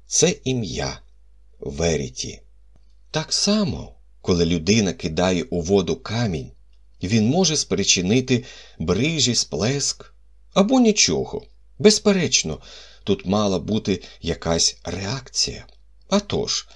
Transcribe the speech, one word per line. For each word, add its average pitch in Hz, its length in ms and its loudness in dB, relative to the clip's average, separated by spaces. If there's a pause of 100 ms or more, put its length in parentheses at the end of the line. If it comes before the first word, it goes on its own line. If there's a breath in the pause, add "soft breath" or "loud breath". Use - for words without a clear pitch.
це - 360 2
ім'я 107 560 -4 (600)
Веріті. 73 840 -4 (680)
Так 156 220 -4
само, 190 640 -2 (260)
коли 87 240 2
людина 87 480 2
кидає 90 500 0
у 87 180 -4
воду 85 340 2
камінь, 104 560 -4 (520)
він 110 240 4
може 156 300 2
спричинити 110 840 2 (360 loud breath)
брижі, 120 560 0
сплеск - 800 -4 (400)
або 214 260 4
нічого. 208 640 2 (360)
Безперечно, 180 800 2 (440 loud breath)
тут - 220 -2
мала 98 340 0
бути 104 420 -2 (200 loud breath)
якась - 600 -2
реакція. 98 840 -6 (440)
А 202 100 2
тож, - 560 -4